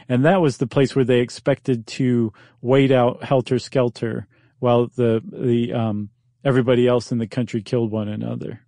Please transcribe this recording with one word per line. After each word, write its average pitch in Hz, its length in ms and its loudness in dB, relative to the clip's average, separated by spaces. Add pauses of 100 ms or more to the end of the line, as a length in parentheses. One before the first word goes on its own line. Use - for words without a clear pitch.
And 127 160 2
that 185 160 4
was 147 160 0
the 127 100 -2
place 135 260 0
where 131 120 2
they 123 160 4
expected 123 680 -2
to 120 460 0 (280)
wait 135 300 4
out 123 320 2
helter-skelter 120 1040 -2 (320)
while 120 280 2
the, 117 380 0
the, 120 480 -2
um, 107 360 -4 (340)
everybody 123 420 2
else 123 280 0
in 123 40 -2
the 113 100 -2
country 117 340 -4
killed 117 300 -4
one 107 180 -6
another. 110 580 -8